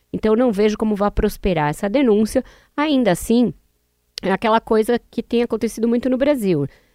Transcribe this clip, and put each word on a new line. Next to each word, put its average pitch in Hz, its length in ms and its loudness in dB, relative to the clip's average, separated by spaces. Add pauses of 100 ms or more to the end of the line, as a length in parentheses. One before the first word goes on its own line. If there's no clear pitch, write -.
(120)
Então, 220 240 0
não 247 160 2
vejo 208 260 0
como 214 200 -2
vá 202 140 0
prosperar 180 580 -2
essa 156 200 -4
denúncia. 226 540 2 (320)
Ainda 269 380 0
assim, 226 400 0 (680)
é 190 100 -2
aquela 220 260 0
coisa 226 400 0 (120)
que 226 120 -6
tem 240 200 -2
acontecido 226 440 -4
muito 233 220 0
no 254 80 0
Brasil. 214 500 0 (280)